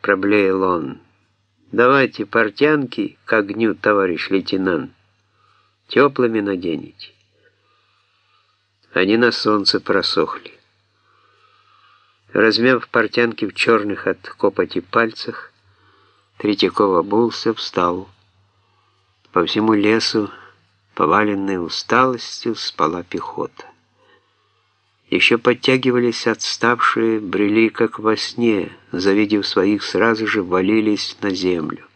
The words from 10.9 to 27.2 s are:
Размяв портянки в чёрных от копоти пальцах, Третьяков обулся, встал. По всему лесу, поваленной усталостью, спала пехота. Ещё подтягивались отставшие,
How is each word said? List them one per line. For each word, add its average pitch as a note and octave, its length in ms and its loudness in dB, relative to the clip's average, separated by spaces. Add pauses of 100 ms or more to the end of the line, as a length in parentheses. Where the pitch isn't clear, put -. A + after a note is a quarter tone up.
Размяв A2+ 560 2
портянки A2+ 580 0
в F#2+ 80 -8
чёрных G#2 520 0
от F#2 220 -4
копоти F#2+ 520 -2
пальцах, - 720 -4 (840)
Третьяков G2+ 580 2
обулся, A2 560 0
встал. F2+ 560 -4 (1200)
По F2 120 2
всему A2 300 2
лесу, G#2+ 560 0 (640)
поваленной G2 680 0
усталостью, A#2+ 880 -2
спала F2 480 -4
пехота. - 640 -10 (1500)
Ещё - 280 2
подтягивались B2 880 2
отставшие, A2+ 960 0